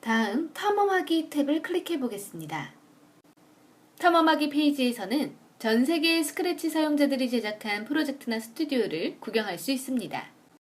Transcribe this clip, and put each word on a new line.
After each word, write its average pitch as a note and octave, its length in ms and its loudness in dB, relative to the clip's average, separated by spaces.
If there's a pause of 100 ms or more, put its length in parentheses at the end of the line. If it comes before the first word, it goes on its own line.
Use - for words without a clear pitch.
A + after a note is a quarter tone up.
다음 A3+ 520 0
탐험하기 F#4+ 760 0
탭을 D4 320 0
클릭해 E4+ 380 -4
보겠습니다. D#3+ 720 -8 (1300)
탐험하기 D#4+ 500 4
페이지에서는 C4+ 880 0 (240)
전 A3+ 240 4
세계의 E4 400 2
스크래치 E4 460 -2
사용자들이 D4 600 2
제작한 G#3+ 540 -2
프로젝트나 C#4 560 -2
스튜디오를 A#3 800 -2
구경할 G#3 380 -2
수 - 120 -6
있습니다. A#3 560 -4 (340)